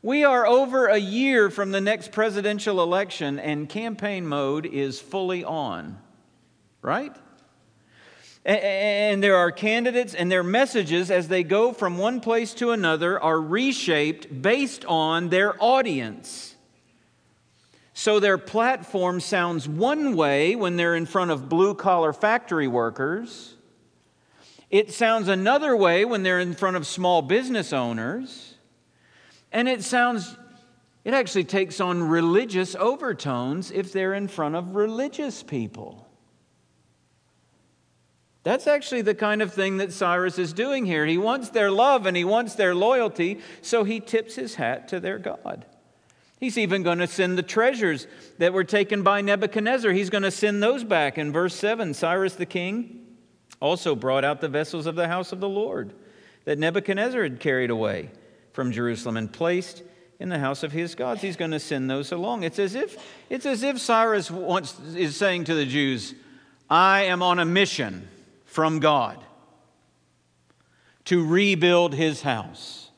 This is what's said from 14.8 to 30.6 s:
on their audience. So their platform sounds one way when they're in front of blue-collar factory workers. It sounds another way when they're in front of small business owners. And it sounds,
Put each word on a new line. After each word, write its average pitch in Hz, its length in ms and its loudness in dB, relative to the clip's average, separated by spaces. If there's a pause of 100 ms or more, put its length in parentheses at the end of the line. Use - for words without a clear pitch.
on 165 420 0
their 190 340 2
audience. 180 920 -2 (1400)
So 214 240 2
their 196 200 4
platform 185 840 0
sounds 175 480 -2
one 247 480 0
way 156 400 4
when 180 200 0
they're 170 200 2
in 165 100 -2
front 180 240 0
of 135 180 -4
blue-collar 180 640 2
factory 208 540 0
workers. 131 880 -4 (1120)
It 208 220 2
sounds 220 380 0
another 240 480 2
way 190 280 4
when 220 200 -2
they're 180 160 2
in 180 140 -2
front 185 220 0
of 151 120 -4
small 180 340 2
business 220 500 0
owners. 127 760 -4 (1040)
And 240 140 2
it 226 160 -2
sounds, 240 500 0 (680)